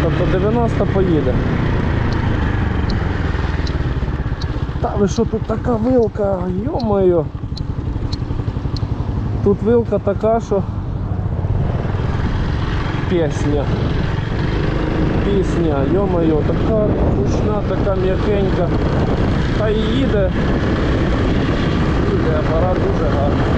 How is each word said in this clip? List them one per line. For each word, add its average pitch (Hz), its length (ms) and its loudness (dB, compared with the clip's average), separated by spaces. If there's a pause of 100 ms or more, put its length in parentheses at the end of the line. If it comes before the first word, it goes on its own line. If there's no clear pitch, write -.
Тобто 147 280 2
дев'яносто 214 540 2
поїде. 185 480 2 (3500)
Та - 140 -2
ви 202 120 2
що, 226 180 0
тут - 160 -4
така 226 340 -2
вилка, 214 640 0 (280)
йо-моє! 202 580 2 (2250)
тут 202 180 2
вилка 214 380 2
така, 214 400 0
що 196 240 -2 (2500)
пісня. 147 560 0 (1600)
Пісня, 160 580 2 (100)
йо-моє, 180 400 2 (140)
така 170 400 2 (300)
гучна, 208 520 0
така 196 260 0
м'якенька. 190 720 2 (920)
Та 208 100 2
й 214 80 2 (200)
їде. 208 340 2 (1800)
Їде 165 280 2
апарат 160 380 2
дуже 160 320 0
гарний. 135 360 2 (120)